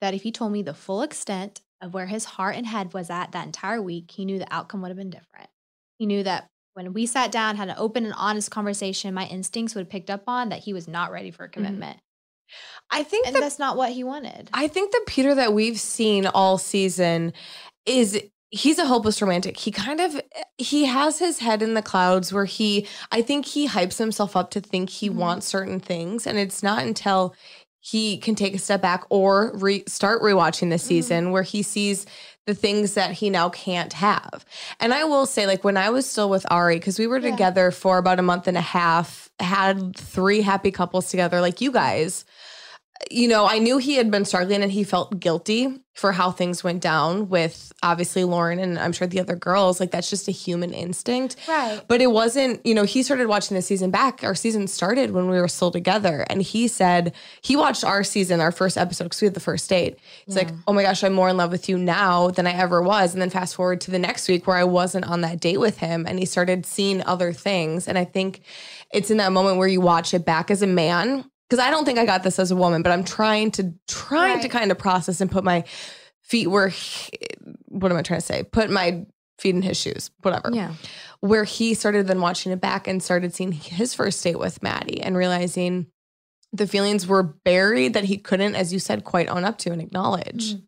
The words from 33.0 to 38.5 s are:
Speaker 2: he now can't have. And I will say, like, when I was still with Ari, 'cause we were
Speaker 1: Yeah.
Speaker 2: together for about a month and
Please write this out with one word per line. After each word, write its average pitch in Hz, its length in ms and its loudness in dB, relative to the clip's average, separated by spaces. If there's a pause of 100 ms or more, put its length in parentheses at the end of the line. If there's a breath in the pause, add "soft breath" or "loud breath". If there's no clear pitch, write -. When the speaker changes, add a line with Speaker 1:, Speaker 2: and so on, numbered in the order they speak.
Speaker 2:
he 202 180 -2
now 180 200 2
can't 175 440 -6
have. - 520 -2 (340 loud breath)
And 233 140 2
I 302 100 2
will 277 220 4
say, 208 200 0
like, 190 200 0
when 202 100 4
I 196 140 2
was 262 200 0
still 208 200 0
with 190 200 2
Ari, 170 300 4
'cause 185 180 -4
we 220 100 2
were 254 120 0
Speaker 1:
Yeah. 240 120 0
Speaker 2:
together 185 400 4
for 185 260 2
about 185 220 4
a - 20 2
month 180 260 2
and 180 100 0